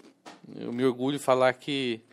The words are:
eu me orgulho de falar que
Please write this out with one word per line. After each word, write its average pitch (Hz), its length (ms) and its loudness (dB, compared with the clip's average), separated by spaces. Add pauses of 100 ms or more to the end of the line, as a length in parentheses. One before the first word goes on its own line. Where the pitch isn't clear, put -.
(580)
eu 117 140 -8
me 120 100 -2
orgulho 131 360 0
de 131 40 -10
falar 127 300 4
que 127 480 -4 (120)